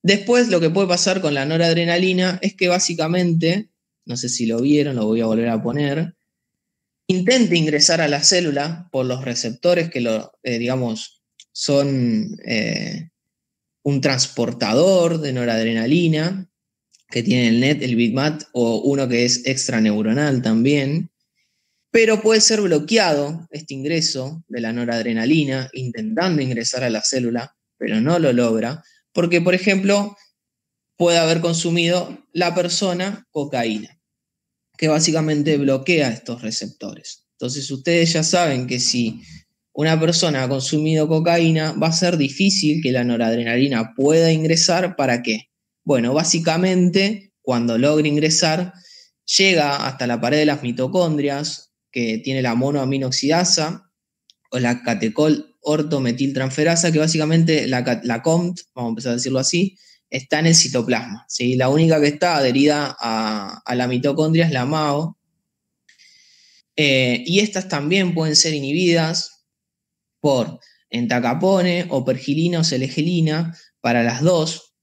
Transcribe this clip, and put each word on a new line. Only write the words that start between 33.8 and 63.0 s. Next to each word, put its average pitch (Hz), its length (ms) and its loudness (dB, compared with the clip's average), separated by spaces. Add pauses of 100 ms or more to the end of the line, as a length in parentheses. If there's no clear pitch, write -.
que 160 120 0
básicamente 156 680 0
bloquea 139 540 2
estos 117 320 -10
receptores. - 880 -12
Entonces, 135 400 -8
ustedes 165 420 0
ya 160 80 0
saben 156 460 0
que 123 120 -4
si 117 420 -2 (520)
una 156 260 2
persona 160 440 2
ha 127 60 -2
consumido 151 580 0
cocaína, 160 640 2
va 151 160 -2
a 165 60 0
ser 175 240 0
difícil 151 680 0
que 127 80 0
la 123 120 0
noradrenalina 117 920 0
pueda 160 360 4
ingresar. 165 640 0
¿Para 123 280 0
qué? 110 260 -4 (340)
Bueno, 123 300 0
básicamente, 180 1300 0
cuando 120 380 -2
logra 151 280 2
ingresar, 156 640 0 (600)
llega 151 520 2
hasta 131 180 -6
la 117 160 -2
pared 127 160 0
de 151 80 2
las 143 160 0
mitocondrias, 143 1120 -2 (200)
que 113 280 -2
tiene 131 240 -4
la 120 100 0
monoaminoxidasa, 139 1400 -2 (600)
o 127 80 -4
la 120 240 0
catecol 117 720 0 (140)
ortometiltransferasa, 147 1200 0
que 151 60 2
básicamente 160 680 2
la 123 160 -2
ca-, 120 220 -2
la 117 160 -2
comt, 175 400 0 (120)
vamos 123 140 -6
a 113 40 -4
empezar 120 200 -6
a 120 40 -2
decirlo 131 240 -2
así, 175 380 -2 (320)
está 135 300 -4
en 165 60 0
el 165 100 6
citoplasma, 120 720 -2
¿sí? 123 300 -2
La 127 100 2
única 156 320 4
que 147 80 4
está 156 300 0
adherida 139 600 2
a, 110 680 -4